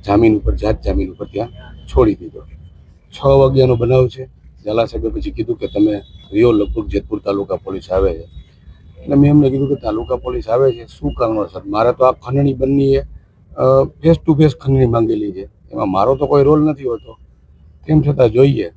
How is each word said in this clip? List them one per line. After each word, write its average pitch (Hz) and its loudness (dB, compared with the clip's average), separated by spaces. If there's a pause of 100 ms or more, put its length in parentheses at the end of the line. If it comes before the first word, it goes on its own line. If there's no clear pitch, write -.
જામીન 107 4
ઉપર, - -2
જાત 107 -4
જામીન 92 -4
ઉપર - -14
ત્યાં 110 -8 (380)
છોડી 110 2
દીધો. - -16 (680)
છ - -6
વાગ્યાનો 135 4
બનાવ 123 2
છે. 131 -14 (360)
ઝાલા 110 -2
સાહેબે - -6
પછી - -8
કીધું 113 -6
કે, 104 -8
"તમે 104 -2 (300)
રહ્યો, 113 2
લગભગ 104 -2
જેતપુર 101 -6
તાલુકા 101 -4
પોલીસ 95 -12
આવે 92 0
છે." 82 -16 (760)
એટલે - -6
મેં 143 4
એમને 143 4
કીધું 135 -2
કે, 143 -2
"તાલુકા 117 -6
પોલીસ 123 -8
આવે 127 2
છે, 117 -12
શું - -8
કારણોસર? 110 -6
મારે 110 0
તો 127 -2
આ 127 4
ખંડણી 135 -2
બંનેએ, 135 0 (540)
અ, 135 -2 (420)
face 165 6
to 160 2
face 156 6
ખંડણી 135 0
માંગેલી 110 -2
છે, 95 -12
એમાં - -8
મારો 107 2
તો 139 -2
કોઈ 139 2
રોલ 151 2
નથી 139 -8
હોતો. 110 -8 (680)
તેમ 151 4
છતાં 135 2
જોઈએ." 117 2